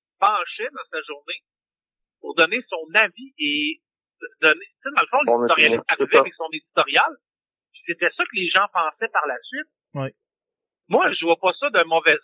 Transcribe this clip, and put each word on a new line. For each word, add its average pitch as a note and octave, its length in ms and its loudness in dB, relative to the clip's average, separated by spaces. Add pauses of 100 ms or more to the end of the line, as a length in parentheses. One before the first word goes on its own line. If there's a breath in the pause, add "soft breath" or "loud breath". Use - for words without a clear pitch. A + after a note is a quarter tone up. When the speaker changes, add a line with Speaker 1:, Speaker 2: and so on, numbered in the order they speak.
(200)
Speaker 1:
penchait G#3 520 -2
dans F#3 180 -14
sa D#3 140 -8
journée D3 380 -14 (800)
pour C#3+ 140 -10
donner E3+ 240 2 (100)
son D#3+ 160 -8 (100)
avis A3 420 -2
et D3 440 -4 (600)
donner, D#3 240 2
tu - 240 -14
sais, D4+ 60 -8
dans - 80 2
le - 80 -10
fond, C#4+ 140 2
Speaker 2:
Bon, A#2+ 160 2
Speaker 1:
l'éditorialiste D3+ 460 2
Speaker 2:
c'est E3 60 0
Speaker 1:
arrivait C#3 220 0
Speaker 2:
ça. C#3 60 8
Speaker 1:
avec C3+ 120 0
son D#3+ 180 -10
éditorial, D#3 640 0 (600)
puis - 120 -20
c'était E3+ 300 -2
ça F4 80 -2
que B3+ 120 -12
les F3+ 140 -4
gens F#3+ 240 2
pensaient F3+ 380 -4
par G#3 160 -2
la B2+ 160 -4
suite. D4 260 -14 (240)
Speaker 3:
Ouais. C3+ 200 -8 (760)
Speaker 1:
Moi, D4 260 2
je D#3+ 120 -8
vois E3+ 120 2
pas F3+ 220 0
ça C#4+ 100 -2
d'un F3+ 140 4
mauvais D#3+ 400 2